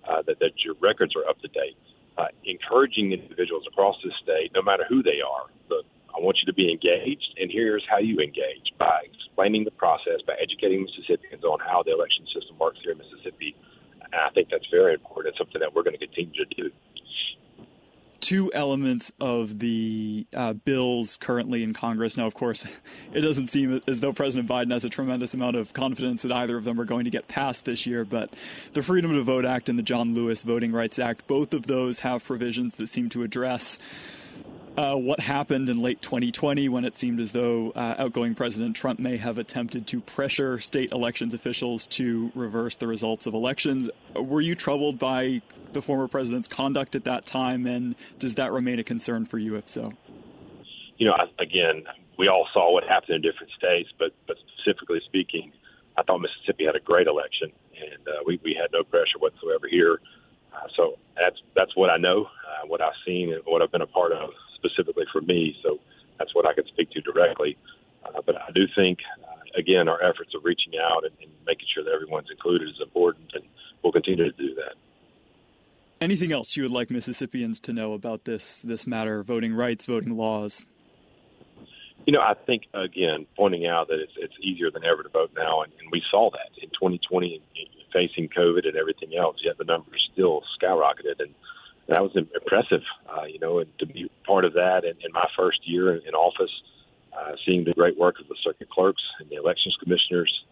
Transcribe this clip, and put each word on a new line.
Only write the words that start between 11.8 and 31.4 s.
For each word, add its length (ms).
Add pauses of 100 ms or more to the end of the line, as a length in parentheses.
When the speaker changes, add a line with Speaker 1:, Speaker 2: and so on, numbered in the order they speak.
Speaker 1:
the 100
election 420
system 240
works 240
here 100
in 60
Mississippi." 580 (460)
And 120
I 160
think 200
that's 200
very 240
important. 380
It's 60
something 220
that 140
we're 100
gonna 140
continue 460
to 100
do. 160 (1500)
Speaker 2:
Two 320
elements 680
of 420
the, 720
uh, 180
bills 640
currently 460
in 100
Congress. 460
Now, 80
of 80
course, 320 (220)
<laughs> 260
it 80
doesn't 260
seem 380
as 140
though 120
President 360
Biden 240
has 120
a 60
tremendous 420
amount 240
of 160
confidence 500
that 80
either 280
of 60
them 140
are 60
going 220
to 40
get 180
passed 360
this 220
year, 180
but 300 (400)
the 80
Freedom 320
to 80
Vote 240
Act 240
and 80
the 40
John 320
Lewis 280
Voting 280
Rights 280
Act, 280
both 280